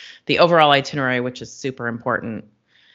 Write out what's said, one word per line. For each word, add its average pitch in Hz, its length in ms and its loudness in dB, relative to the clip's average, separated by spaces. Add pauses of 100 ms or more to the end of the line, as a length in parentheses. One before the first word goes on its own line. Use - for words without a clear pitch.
(260)
the - 140 0
overall 165 320 6
itinerary, 139 480 0
which 123 220 -6
is - 100 -16
super 127 360 -8
important. 117 580 -6 (500)